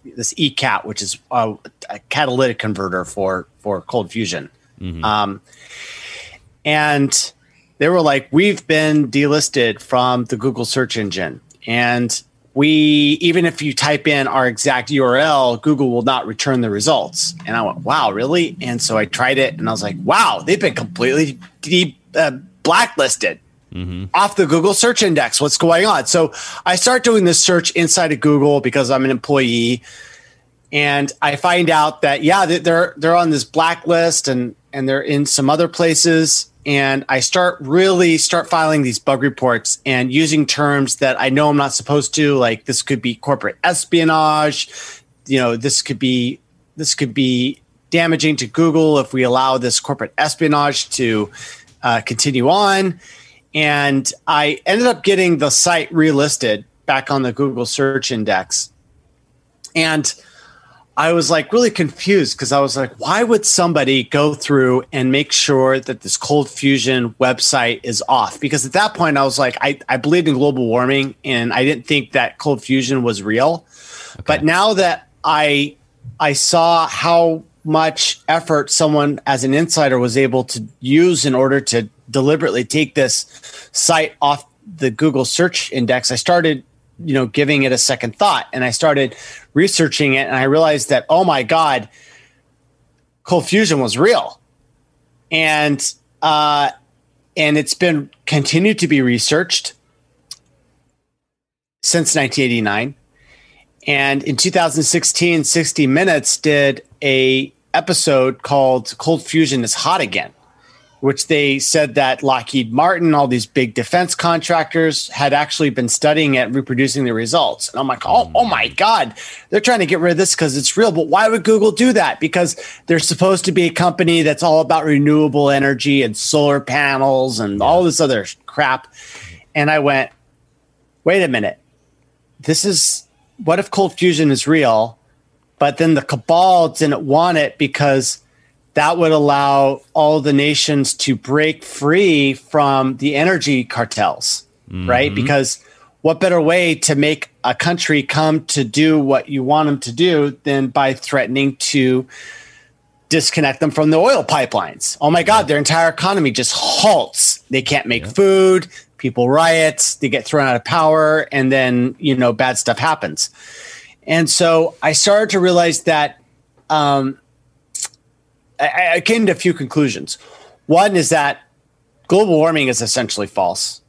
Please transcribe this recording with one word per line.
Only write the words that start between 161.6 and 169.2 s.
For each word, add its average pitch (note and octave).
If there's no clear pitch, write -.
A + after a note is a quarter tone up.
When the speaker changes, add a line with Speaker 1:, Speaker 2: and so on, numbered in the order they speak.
Speaker 1:
you C#3
know, B2
bad B2+
stuff -
happens. D3
And D#3+
so E3
I D#3
started G#3
to F#3+
realize F3
that, D3+
um, C#3
I, E3+
I F3
came A3+